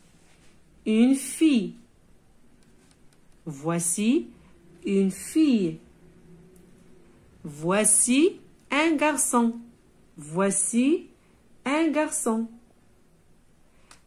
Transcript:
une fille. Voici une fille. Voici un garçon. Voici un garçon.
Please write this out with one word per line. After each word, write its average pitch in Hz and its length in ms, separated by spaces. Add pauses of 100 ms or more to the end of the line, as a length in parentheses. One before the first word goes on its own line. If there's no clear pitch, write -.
(880)
une 226 280
fille. 262 640 (1700)
Voici 170 840 (560)
une 196 260
fille. 208 680 (1600)
Voici 208 960 (320)
un 311 260
garçon. 254 600 (600)
Voici 196 880 (560)
un 311 240
garçon. 254 640 (1600)